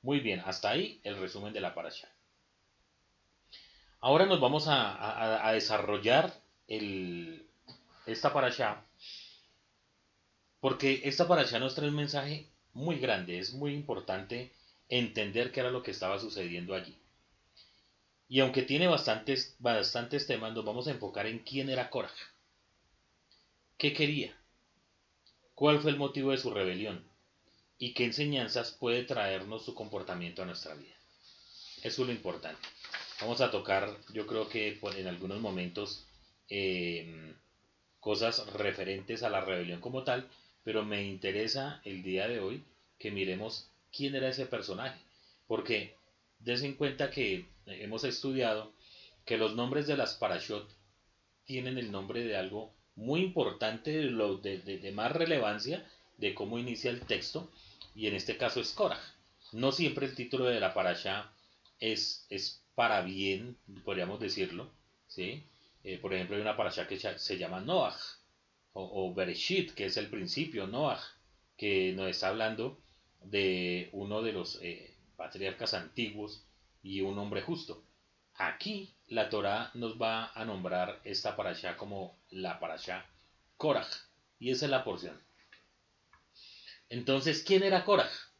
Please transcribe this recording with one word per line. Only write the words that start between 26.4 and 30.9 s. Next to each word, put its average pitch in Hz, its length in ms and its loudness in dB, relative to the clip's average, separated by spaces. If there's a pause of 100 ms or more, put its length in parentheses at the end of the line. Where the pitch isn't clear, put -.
rebelión 95 540 -2 (720)
y 123 140 -4
qué 123 120 2
enseñanzas 131 680 0
puede 123 320 0
traernos 104 600 -2
su 120 100 -8
comportamiento 92 680 -6
a 92 40 -4
nuestra 82 280 -10
vida. 73 200 -18 (880)